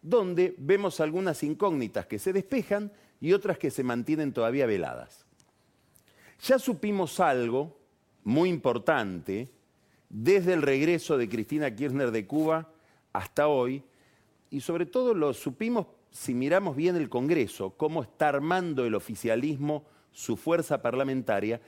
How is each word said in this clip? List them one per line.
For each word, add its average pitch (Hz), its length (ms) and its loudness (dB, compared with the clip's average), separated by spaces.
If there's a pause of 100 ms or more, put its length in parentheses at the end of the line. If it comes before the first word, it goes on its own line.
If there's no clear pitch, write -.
donde 185 560 2
vemos 185 440 0
algunas 160 420 0
incógnitas 147 640 -2
que 104 140 -8
se 190 120 -2
despejan 202 640 -2 (260)
y 160 140 2
otras 196 240 0
que 151 120 -2
se 127 140 -4
mantienen 127 480 -2
todavía 123 340 0
veladas. 69 600 -4 (1160)
Ya 262 160 4
supimos 202 640 -2
algo 135 580 2 (460)
muy 147 240 4
importante 117 1000 -2 (580)
desde 175 460 2
el 160 80 2
regreso 147 560 2
de 120 100 2
Cristina 120 480 -2
Kirchner 131 360 -2
de 110 140 -2
Cuba 156 460 0 (400)
hasta 143 380 0
hoy, 131 340 2 (640)
y 139 120 -6
sobre 170 240 -2
todo 247 280 0
lo 151 200 2
supimos 220 540 -4 (240)
si - 220 -6
miramos 143 440 0
bien 175 180 2
el 147 140 -2
Congreso, 127 680 0
cómo 156 260 -2
está 147 280 0
armando 151 560 0
el 110 100 0
oficialismo 139 920 -2 (280)
su - 240 -4
fuerza 165 440 0
parlamentaria, 117 840 -2